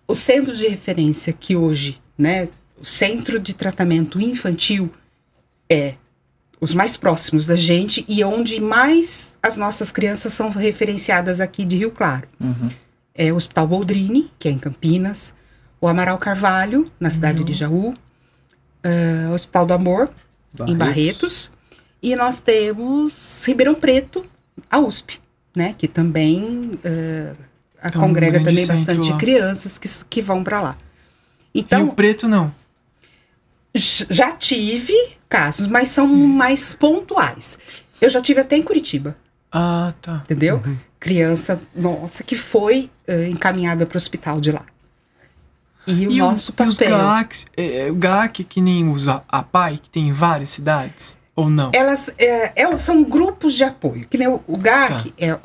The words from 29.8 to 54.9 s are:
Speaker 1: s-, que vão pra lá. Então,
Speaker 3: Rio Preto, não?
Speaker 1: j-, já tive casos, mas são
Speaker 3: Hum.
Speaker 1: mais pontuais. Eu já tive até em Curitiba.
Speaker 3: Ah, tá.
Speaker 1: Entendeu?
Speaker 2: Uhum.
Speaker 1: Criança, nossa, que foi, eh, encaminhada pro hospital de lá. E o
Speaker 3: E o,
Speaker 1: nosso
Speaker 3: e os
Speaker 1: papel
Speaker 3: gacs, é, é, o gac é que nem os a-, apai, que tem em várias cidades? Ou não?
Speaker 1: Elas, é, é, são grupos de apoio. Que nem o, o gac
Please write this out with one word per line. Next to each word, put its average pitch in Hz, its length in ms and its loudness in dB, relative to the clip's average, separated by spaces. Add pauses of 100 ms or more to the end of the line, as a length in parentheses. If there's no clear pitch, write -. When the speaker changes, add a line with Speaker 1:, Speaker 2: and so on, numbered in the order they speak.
Speaker 1:
s-, - 220 -4
que 226 120 -4
vão 190 220 -2
pra 208 160 -4
lá. 135 180 -6 (800)
Então, - 300 2
Speaker 3:
Rio 262 80 -2
Preto, 214 340 2
não? 180 260 2 (1200)
Speaker 1:
j-, - 360 -2
já 254 220 4
tive 240 640 -2 (340)
casos, 170 400 0
mas 240 220 2
são 277 160 4
Speaker 3:
Hum. 285 220 6
Speaker 1:
mais 269 460 2
pontuais. 311 840 0 (440)
Eu 240 80 6
já 247 120 2
tive 269 200 4
até 269 160 0
em 320 60 2
Curitiba. 147 520 -4 (360)
Speaker 3:
Ah, 170 500 -2
tá. 165 240 -8
Speaker 1:
Entendeu? 151 400 0
Speaker 2:
Uhum. 135 120 -4 (220)
Speaker 1:
Criança, 165 600 0 (160)
nossa, 170 480 -4
que - 120 -4
foi, 233 540 2 (180)
eh, 170 220 0
encaminhada 175 560 0
pro 165 120 -6
hospital 156 440 -4
de 147 100 2
lá. 147 140 -8 (1200)
E 190 200 2
o 208 40 0
Speaker 3:
E 262 100 4
o, 277 40 4
Speaker 1:
nosso 220 320 0
Speaker 3:
e 233 100 4
os 214 100 0
Speaker 1:
papel 208 200 4
Speaker 3:
gacs, 208 480 0 (100)
é, 135 320 -4
é, 151 40 -2
o 165 40 -2
gac 190 460 0
é - 20 -8
que - 180 -4
nem 180 280 4
os 139 180 -2
a-, 135 200 -2
apai, 147 540 -2
que - 80 -20
tem 156 200 -2
em - 20 0
várias 147 400 0
cidades? 147 680 -4 (180)
Ou 156 140 2
não? 147 240 2
Speaker 1:
Elas, 269 440 2
é, 233 460 2
é, 330 140 0
são 320 260 4
grupos 320 500 0
de 262 100 2
apoio. 123 440 -4
Que - 100 0
nem 254 100 0
o, 254 180 -2
o 165 120 -4
gac 208 520 2